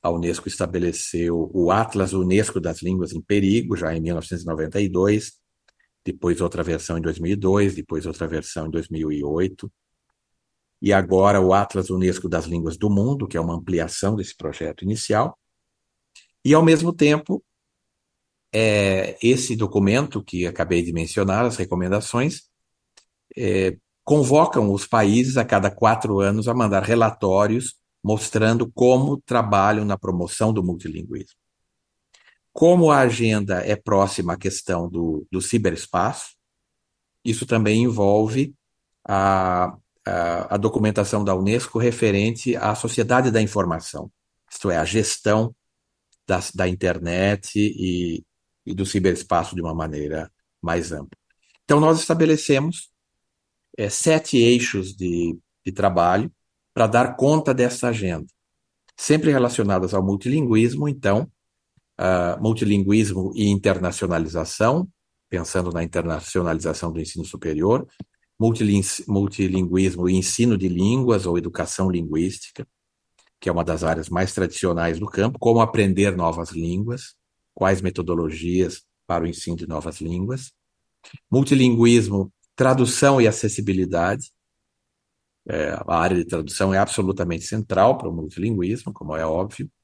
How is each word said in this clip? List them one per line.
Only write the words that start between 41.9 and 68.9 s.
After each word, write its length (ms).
à 220
sociedade 560
da 100
informação, 680
isto 220
é, 60
a 80
gestão 680
da, 140
da 140
internet 880
e, 640
e 80
do 140
ciberespaço 680
de 40
uma 140
maneira 560
mais 300
ampla. 260
Então, 160
nós 180
estabelecemos, 880
é, 140
sete 480
eixos 560
de, 420
de 80
trabalho 580
para 140
dar 300
conta 380
dessa 340
agenda, 380
sempre 360
relacionadas 640
ao 100
multilinguismo. 840
Então, 400
ah, 420
multilinguismo 960
e 140
internacionalização, 1400
pensando 460
na 100
internacionalização 1080
do 80
ensino 240
superior, 640
multilin-, 440